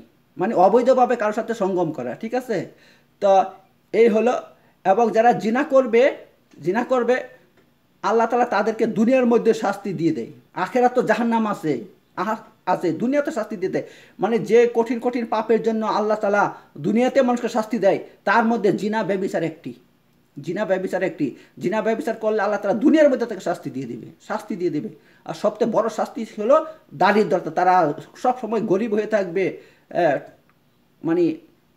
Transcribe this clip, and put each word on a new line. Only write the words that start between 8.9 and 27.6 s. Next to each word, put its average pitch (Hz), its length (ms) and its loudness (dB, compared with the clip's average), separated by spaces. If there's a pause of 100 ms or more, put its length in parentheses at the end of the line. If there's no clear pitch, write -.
মধ্যে 226 280 4
শাস্তি 202 400 -4
দিয়ে 156 240 0
দেয়। 113 140 -8 (220)
আখেরাত 247 420 0
তো 254 60 2
জাহান্নাম 226 460 0
আছে, 160 260 -2 (420)
আহা, 220 200 -4 (300)
আছে, 180 260 -2
দুনিয়াতে 285 400 -2
শাস্তি 220 300 -8
দিয়ে 175 100 -2
দেয়। - 120 -4 (360)
মানে 220 200 0
যে 202 200 4 (140)
কঠিন 233 260 0
কঠিন 240 260 -4
পাপের 220 380 0
জন্য 220 220 -2
আল্লাহ 208 320 0
তালা 202 260 0 (340)
দুনিয়াতে 214 440 0
মানুষকে 240 280 0
শাস্তি 220 300 -2
দেয়, 180 200 2 (240)
তার 214 220 2
মধ্যে 226 260 2
জিনা 214 320 -2
ব্যভিচার 185 400 -4
একটি, 156 280 -8 (680)
জিনা 175 280 -6
ব্যভিচার 185 380 -2
একটি। 160 320 -4 (240)
জিনা 208 220 -2
ব্যভিচার 220 340 -2
করলে 214 260 -2
আল্লাহ 202 200 -2
তালা 196 120 0
দুনিয়ার 285 380 4
মধ্যে 240 140 -2
তাকে 202 160 -8
শাস্তি 170 280 -6
দিয়ে 127 220 -10
দিবে, - 160 -14 (200)
শাস্তি 214 280 -8
দিয়ে 175 200 -2
দিবে। 110 140 -6 (360)
আর - 80 -10
সবচেয়ে 214 380 -2
বড় 220 180 0
শাস্তি - 320 -6 (160)
হলো 277 280 2 (300)
দারিদ্রতা। 185 560 2
তারা 180 420 4 (300)